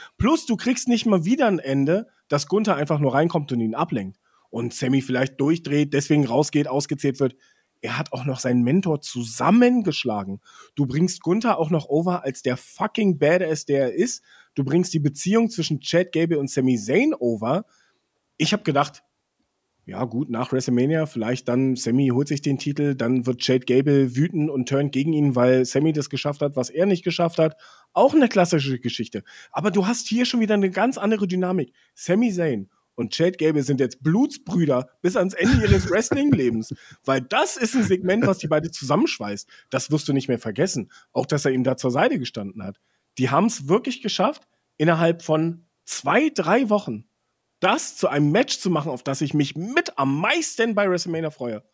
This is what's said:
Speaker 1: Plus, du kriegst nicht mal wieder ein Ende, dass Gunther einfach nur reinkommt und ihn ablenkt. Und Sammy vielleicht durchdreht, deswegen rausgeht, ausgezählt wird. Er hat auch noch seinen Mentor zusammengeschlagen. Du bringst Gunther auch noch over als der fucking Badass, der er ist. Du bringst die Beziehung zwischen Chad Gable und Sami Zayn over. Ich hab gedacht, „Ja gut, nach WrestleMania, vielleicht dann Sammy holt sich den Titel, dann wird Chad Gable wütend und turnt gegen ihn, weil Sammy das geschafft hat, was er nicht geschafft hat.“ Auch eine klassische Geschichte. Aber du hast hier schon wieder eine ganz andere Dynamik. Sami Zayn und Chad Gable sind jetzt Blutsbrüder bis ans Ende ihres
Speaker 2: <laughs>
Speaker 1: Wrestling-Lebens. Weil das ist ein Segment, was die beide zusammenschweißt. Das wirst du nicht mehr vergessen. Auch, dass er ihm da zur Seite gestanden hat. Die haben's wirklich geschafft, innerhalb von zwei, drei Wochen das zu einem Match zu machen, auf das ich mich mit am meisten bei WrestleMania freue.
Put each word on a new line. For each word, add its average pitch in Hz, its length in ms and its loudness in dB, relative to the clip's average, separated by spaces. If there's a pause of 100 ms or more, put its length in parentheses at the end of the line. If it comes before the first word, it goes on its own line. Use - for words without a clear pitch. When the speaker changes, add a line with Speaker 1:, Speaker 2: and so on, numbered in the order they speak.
(180)
Speaker 1:
Plus, 311 300 0
du 226 100 -2
kriegst 247 300 -2
nicht 240 180 2
mal 185 200 2
wieder 262 200 2
ein 190 140 2
Ende, 139 480 0 (200)
dass 143 200 -2
Gunther 202 280 2
einfach 151 220 -2
nur 139 160 2
reinkommt 156 380 0
und 120 80 -2
ihn 110 160 -2
ablenkt. 117 420 -4 (320)
Und 117 240 -6
Sammy 135 300 0
vielleicht 131 360 -4
durchdreht, 147 540 0
deswegen 147 320 2
rausgeht, 143 420 0
ausgezählt 143 520 -2
wird. 131 160 0 (460)
Er 117 160 -6
hat 151 160 -8
auch 127 120 -8
noch 131 140 -4
seinen 123 240 2
Mentor 151 380 0
zusammengeschlagen. 127 1400 0 (360)
Du 143 120 0
bringst 160 340 0
Gunther 220 380 0
auch 156 100 0
noch 160 180 -2
over 175 360 0
als 135 180 -8
der 127 160 -2
fucking 196 600 -2
Badass, 160 460 2
der 139 200 2
er 120 80 -4
ist. 214 300 -2 (300)
Du 139 100 -2
bringst 170 300 0
die 160 60 0
Beziehung 196 500 0
zwischen 156 300 -4
Chad 185 320 0
Gable 165 260 0
und 139 120 -2
Sami 127 280 2
Zayn 170 360 2
over. 120 520 -2 (720)
Ich 160 160 0
hab 208 120 -2
gedacht, - 360 0 (840)
„Ja 95 180 -6
gut, 123 260 -6
nach 120 220 -4
WrestleMania, 131 560 0
vielleicht 120 400 -4
dann 127 280 0
Sammy 127 340 0
holt 135 180 0
sich 143 140 -4
den 139 180 -2
Titel, 147 340 -2
dann 123 320 -2
wird 127 140 -2
Chad - 260 0
Gable 135 500 4
wütend 156 360 0
und 131 180 -2
turnt 139 220 0
gegen 147 220 0
ihn, 147 220 2
weil 127 300 6
Sammy 147 260 0
das 147 180 -2
geschafft 143 320 -4
hat, 143 140 -2
was - 140 -2
er 165 160 0
nicht 185 180 0
geschafft 170 360 -2
hat.“ 160 160 2 (380)
Auch 254 200 6
eine 285 140 6
klassische 156 500 2
Geschichte. 113 460 -6 (280)
Aber 185 200 -2
du 190 160 2
hast 240 200 -2
hier 240 180 0
schon 240 160 0
wieder 214 120 2
eine 196 160 2
ganz 208 300 -2
andere 202 280 0
Dynamik. 185 440 -2 (240)
Sami 220 360 0
Zayn 151 380 -2 (260)
und 117 180 -6
Chad 180 240 0
Gable 151 260 2
sind 131 160 0
jetzt 127 240 -2
Blutsbrüder 165 880 0 (120)
bis 180 140 0
ans 190 180 0
Ende 220 320 2
ihres 190 240 4
Speaker 2:
<laughs> - 0 -
Speaker 1:
Wrestling-Lebens. 180 840 0 (300)
Weil 135 160 0
das 247 340 0
ist 233 180 -2
ein 254 100 2
Segment, 190 440 2
was 190 120 2
die 156 80 -6
beide 156 220 0
zusammenschweißt. 131 800 -2 (220)
Das - 220 -4
wirst 151 180 -2
du 139 40 0
nicht 135 140 -2
mehr 120 120 0
vergessen. 120 520 -4 (220)
Auch, 135 120 -2
dass 147 200 -2
er 135 60 2
ihm 131 120 0
da 127 140 0
zur 127 140 -2
Seite 185 280 0
gestanden 107 440 -10
hat. 98 180 -12 (360)
Die 127 120 0
haben's 151 380 0
wirklich 247 340 0
geschafft, 220 460 -2 (300)
innerhalb 165 440 2
von 165 440 0 (180)
zwei, 247 500 0
drei 208 360 0
Wochen 160 360 -2 (540)
das 208 380 0
zu 185 100 0
einem 147 240 2
Match 220 280 2
zu 190 100 -2
machen, 156 200 -2
auf 127 140 -8
das 135 160 -4
ich 143 140 -2
mich 147 220 0
mit 254 420 -4
am 139 220 0
meisten 233 560 0
bei 202 140 2
WrestleMania 165 400 -2
freue. 120 340 -8 (100)